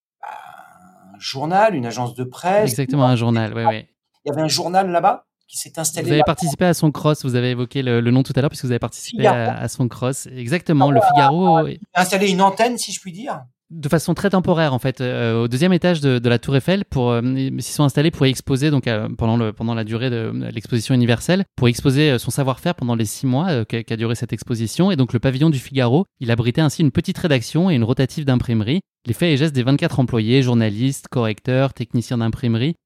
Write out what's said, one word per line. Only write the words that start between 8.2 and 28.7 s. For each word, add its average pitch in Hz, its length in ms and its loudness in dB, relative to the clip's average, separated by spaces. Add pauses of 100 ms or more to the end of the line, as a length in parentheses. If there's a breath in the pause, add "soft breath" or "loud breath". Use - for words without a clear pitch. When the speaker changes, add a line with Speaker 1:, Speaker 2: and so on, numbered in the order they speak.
Speaker 2:
tout - 140 -6
à - 20 4
l'heure, 139 100 0
puisque - 140 -8
vous 123 80 -4
avez 117 80 0
participé - 440 -6
Speaker 1:
Figaro. 190 120 4
Speaker 2:
à, 113 220 -2
à 123 100 -6
son 120 220 -2
cross. - 380 -6
Exactement, 135 640 2
le 131 140 4
Speaker 1:
Ah, 127 60 4
Speaker 2:
Figaro. 160 580 4
Speaker 1:
il 139 120 -10 (140)
a 175 80 2
installé 190 300 2
une 180 100 0
antenne, 220 360 2
si - 160 -8
je - 80 -12
puis 185 100 -14
dire. 185 320 -12 (260)
Speaker 2:
De 151 200 -8
façon 170 240 0
très 202 160 -2
temporaire, 165 420 2
en 127 60 0
fait, 131 240 -4
euh, 120 440 -2
au - 20 -2
deuxième 151 260 2
étage 175 260 2
de, 131 200 2
de 120 100 0
la 120 80 4
Tour 139 180 -2
Eiffel, 185 300 0
pour, 123 240 0
euh, 117 140 0
ils 131 400 -2
s'y - 80 -10
sont 151 120 0
installés 147 280 2
pour 135 160 0
y - 20 6
exposer, 135 400 0
donc, 139 180 0
euh, 110 300 -2
pendant 117 180 0
le, 113 160 0
pendant 113 220 -6
la 113 100 -4
durée 113 280 -4
de, 113 200 -4
euh, 120 200 -6
l'exposition 113 420 -2
universelle, 123 500 2 (120)
pour 123 120 2
exposer, 135 440 2
euh, 120 80 0
son - 100 -6
savoir-faire 135 460 -2
pendant 120 180 -4
les 113 120 0
six - 200 -6
mois, 139 240 0
euh, 117 160 0
qu'a, 113 160 -6
qu'a 113 160 -6
duré 113 160 -2
cette - 180 -6
exposition. 120 600 -2
Et 175 40 0
donc, 131 160 0
le 123 60 0
pavillon 135 320 2
du 139 80 0
Figaro, 131 480 0 (140)
il 117 100 -4
abritait 117 320 2
ainsi 160 220 2
une 135 80 4
petite - 260 -2
rédaction 143 540 0
et - 20 4
une 120 100 2
rotative 131 420 -2
d'imprimerie. 123 560 0 (260)